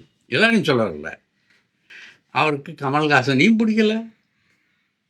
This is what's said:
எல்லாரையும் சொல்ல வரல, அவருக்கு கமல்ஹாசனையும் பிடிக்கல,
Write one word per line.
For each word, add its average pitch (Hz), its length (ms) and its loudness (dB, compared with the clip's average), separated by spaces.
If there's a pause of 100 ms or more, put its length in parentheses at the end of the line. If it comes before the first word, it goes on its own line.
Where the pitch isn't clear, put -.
(280)
எல்லாரையும் 208 360 2
சொல்ல 127 200 0
வரல, 78 260 -8 (1200)
அவருக்கு 147 420 -4
கமல்ஹாசனையும் 143 880 2
பிடிக்கல, 220 340 0 (1160)